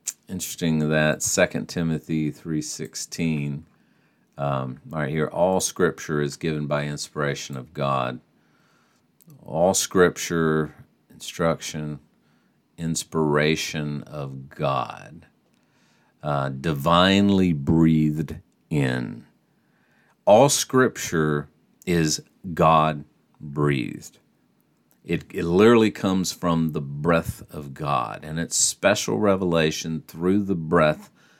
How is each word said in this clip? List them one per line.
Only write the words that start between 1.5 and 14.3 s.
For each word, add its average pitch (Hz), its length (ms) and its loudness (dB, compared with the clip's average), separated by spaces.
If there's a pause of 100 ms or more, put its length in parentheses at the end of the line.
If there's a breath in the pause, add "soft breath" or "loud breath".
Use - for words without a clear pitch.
Timothy 80 640 -4
three 78 300 -6
sixteen, 76 1040 -6 (720)
um, 67 440 -6 (100)
right 76 180 -6
here, 78 200 -4
"All 92 320 0
Scripture - 600 -2
is 71 160 -4
given 76 300 -4
by 73 180 -2
inspiration 71 720 -8
of 64 160 -14
God." 65 480 -4 (1200)
All 87 300 0
Scripture, 82 1040 0 (360)
instruction, 76 920 -6 (760)
inspiration 78 1300 -2
of 67 480 -12